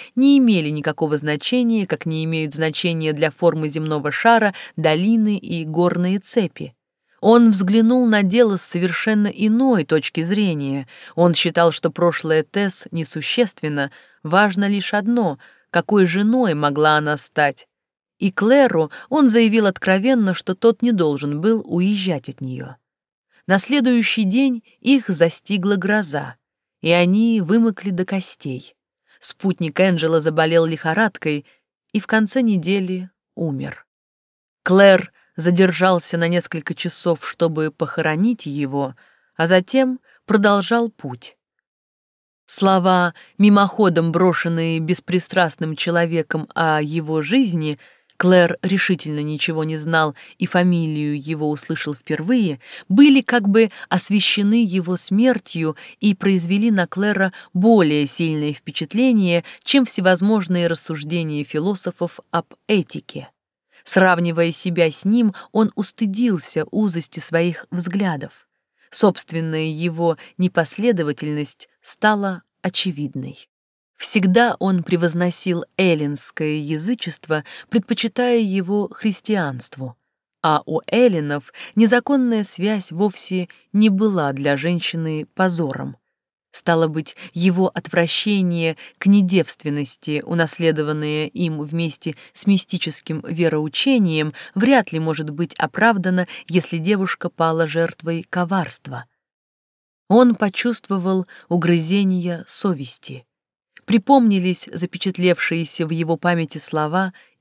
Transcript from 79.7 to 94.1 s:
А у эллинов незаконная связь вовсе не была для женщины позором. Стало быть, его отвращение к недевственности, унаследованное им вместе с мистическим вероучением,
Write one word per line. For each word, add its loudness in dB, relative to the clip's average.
А 2
у -4
эллинов 0
незаконная 2
связь -2
вовсе -4
не 4
была 0
для 0
женщины -4
позором. -2
Стало 2
быть, -8
его 0
отвращение -2
к -4
недевственности, 0
унаследованное 0
им -4
вместе -6
с -4
мистическим -2
вероучением, 0